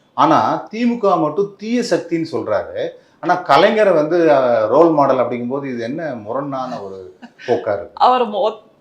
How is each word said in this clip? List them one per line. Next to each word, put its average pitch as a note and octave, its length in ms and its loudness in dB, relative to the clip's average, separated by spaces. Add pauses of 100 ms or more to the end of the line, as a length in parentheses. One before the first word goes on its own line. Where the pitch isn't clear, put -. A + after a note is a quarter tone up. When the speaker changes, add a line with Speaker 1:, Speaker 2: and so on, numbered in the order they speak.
(140)
Speaker 1:
ஆனா D3 560 2
தி A#3 160 -4
மு A#3+ 120 0
க F#3 200 2
மட்டும் D#3+ 400 -2
தீய A3+ 320 -2
சக்தின்னு E3 420 -2
சொல்றாரு. G#2 580 -4 (300)
ஆனா F3 240 -2
கலைஞரை G3 500 4
வந்து, D#3 380 2
அ, A#2+ 360 4
ரோல் E3 240 6
மாடல் C#3 260 2
அப்படிங்கும்போது B2 480 -4
இது A#2+ 180 -8
என்ன C#3+ 320 -8
முரணான B2+ 680 -8
ஒரு F#2+ 400 -16
போக்கா A#2+ 520 -4
இருக்கு? - 200 -8
Speaker 2:
அவர் A#3+ 360 2
மொ-, G#3 300 -4 (220)